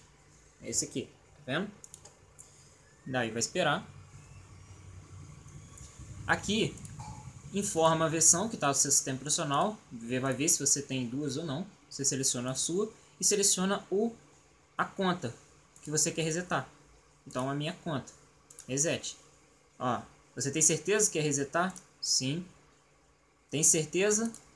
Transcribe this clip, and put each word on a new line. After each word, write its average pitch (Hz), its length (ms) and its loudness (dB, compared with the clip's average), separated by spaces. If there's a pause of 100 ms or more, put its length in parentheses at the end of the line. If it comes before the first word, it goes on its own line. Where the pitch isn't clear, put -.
(640)
É 104 80 -10
esse - 140 0
aqui, - 240 -6 (300)
tá - 80 -20
vendo? 160 220 -2 (1400)
Daí 123 280 -2
vai 117 80 -2
esperar. 165 440 0 (2500)
Aqui 185 480 2 (760)
informa 160 520 4
a 160 40 4
versão 170 400 4
que - 80 -8
tá 139 140 2
o 139 40 4
seu 139 180 4
sistema - 240 2
operacional. 156 600 0 (140)
Vê, 120 300 -4
vai 135 120 0
ver 139 160 0
se - 160 4
você 139 160 4
tem 131 280 -2
duas 135 280 -4
ou 165 80 -4
não. 160 220 -4 (240)
Você 139 140 -4
seleciona 131 480 0
a - 20 -2
sua 196 380 -2 (260)
e 185 60 -2
seleciona 196 680 4
o, 220 240 2 (640)
a 156 60 2
conta 180 500 -2 (480)
que 147 80 -10
você 156 220 2
quer 165 100 -2
resetar. 165 480 -2 (560)
Então 131 240 -4
a 139 40 -2
minha 147 180 -4
conta, 151 400 -6 (560)
reset. 139 480 0 (600)
Ó, 117 240 0 (340)
você 131 160 -2
tem 156 100 0
certeza 190 460 4
que - 120 0
quer 151 60 2
resetar? 151 500 0 (240)
Sim. 147 460 0 (1040)
Tem 139 140 -2
certeza? 196 680 4 (260)